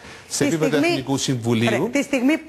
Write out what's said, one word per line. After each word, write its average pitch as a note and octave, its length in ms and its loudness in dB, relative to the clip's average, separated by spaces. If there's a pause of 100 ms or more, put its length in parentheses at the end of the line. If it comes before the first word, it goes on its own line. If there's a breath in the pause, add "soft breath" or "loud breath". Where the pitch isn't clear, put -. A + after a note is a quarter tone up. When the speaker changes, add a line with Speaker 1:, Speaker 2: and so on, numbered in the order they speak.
(280 loud breath)
Speaker 1:
σε - 160 -2
Speaker 2:
Τη D4 40 2
Speaker 1:
επίπεδο D#3 280 0
Speaker 2:
στιγμή, D3 140 2
Speaker 1:
Εθνικού C3+ 260 -2
Συμβουλίου. A#2 580 0
Speaker 2:
ωραία, D#3 140 0
τη C4 140 0
στιγμή C4+ 360 2 (100)